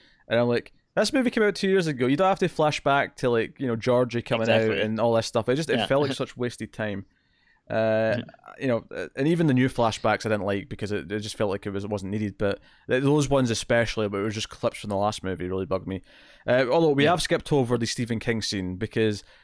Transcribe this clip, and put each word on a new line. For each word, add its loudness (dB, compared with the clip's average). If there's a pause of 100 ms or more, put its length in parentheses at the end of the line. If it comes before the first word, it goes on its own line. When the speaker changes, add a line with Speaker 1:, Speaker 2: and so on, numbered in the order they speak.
(280)
Speaker 1:
And 2
I'm 2
like, -2 (240)
"This 2
movie 2
came 0
out 2
two 0
years 4
ago. 0
You 4
don't 4
have 2
to 0
flash 0
back 0
to, -2
like, 0
you -4
know, 0
Georgie 2
coming -2
out 4
Speaker 2:
Exactly. 0
Speaker 1:
and -2
all 4
this 2
stuff." -2
It 2
just, -4
it 2
Speaker 2:
Yeah. 0
Speaker 1:
felt 2
like -2
Speaker 2:
<laughs> -6
Speaker 1:
such -8
wasted -6
time. -6 (640)
Uh, 2
Speaker 2:
Yeah. -6 (360)
Speaker 1:
you -6
know, 0 (100)
uh, -6 (100)
and 2
even 4
the 4
new 4
flashbacks 0
I 0
didn't 0
like -2
because -8
it, -4
it -4
just -10
felt 0
like -6
it -4
was, -4
it -8
wasn't -4
needed. -4
But -2 (300)
th-, 2
those 4
ones 4
especially, 0
but -4
it -2
was -4
just -6
clips -6
from -10
the -2
last -2
movie, -6
really -4
bugged -4
me. -6 (460)
Uh, 2
although 4
we 4
Speaker 2:
Yeah. 4
Speaker 1:
have 2
skipped -2
over 2
the -2
Stephen -4
King -2
scene -4
because 0 (220)